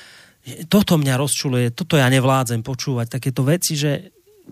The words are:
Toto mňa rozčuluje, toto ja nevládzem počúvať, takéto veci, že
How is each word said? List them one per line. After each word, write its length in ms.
Toto 240
mňa 240
rozčuluje, 560
toto 240
ja 80
nevládzem 560
počúvať, 560
takéto 240
veci, 320
že 400